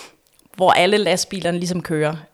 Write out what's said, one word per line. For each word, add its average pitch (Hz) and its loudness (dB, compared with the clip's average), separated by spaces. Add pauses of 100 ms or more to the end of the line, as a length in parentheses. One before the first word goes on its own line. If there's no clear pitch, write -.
(560)
hvor 180 4
alle 190 4
lastbilerne 180 -2
ligesom 175 -4
kører 151 -2 (180)